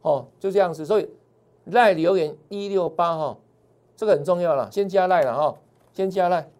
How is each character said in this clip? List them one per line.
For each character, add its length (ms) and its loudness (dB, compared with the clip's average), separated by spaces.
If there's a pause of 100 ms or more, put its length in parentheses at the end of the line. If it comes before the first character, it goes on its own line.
哦， 260 -2 (100)
就 140 -6
这 80 2
样 140 2
子。 120 -10
所 140 2
以 100 -4 (560)
赖 280 4
留 240 2
言 180 -2 (140)
一 180 -8
六 220 0
八 280 -2
哈， 200 -6 (580)
这 100 -8
个 60 2
很 120 2
重 180 0
要 120 0
了， 160 -2
先 180 -4
加 200 2
赖 160 4
了 100 0
哈， 240 -2 (360)
先 180 -4
加 160 0
赖。 220 -2 (100)